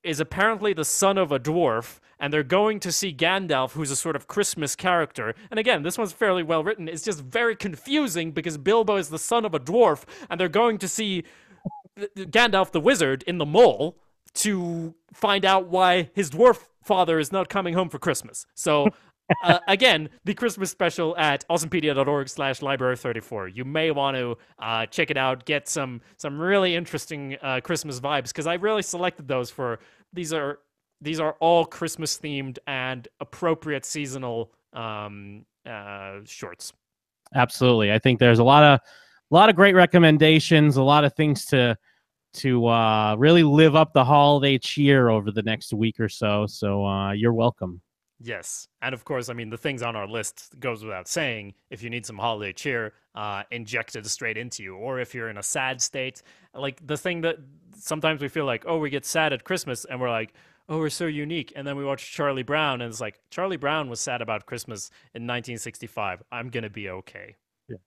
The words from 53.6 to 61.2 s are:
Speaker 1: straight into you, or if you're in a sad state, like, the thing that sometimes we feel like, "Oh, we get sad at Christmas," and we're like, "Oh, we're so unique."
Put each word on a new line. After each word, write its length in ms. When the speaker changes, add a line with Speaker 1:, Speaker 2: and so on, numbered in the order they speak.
Speaker 1:
straight 320
into 240
you, 120
or 260
if 140
you're 140
in 80
a 60
sad 400
state, 400
like, 320
the 100
thing 260
that 140
sometimes 460
we 60
feel 180
like, 200
"Oh, 120
we 100
get 160
sad 300
at 100
Christmas," 400
and 160
we're 80
like, 240
"Oh, 120
we're 100
so 180
unique." 500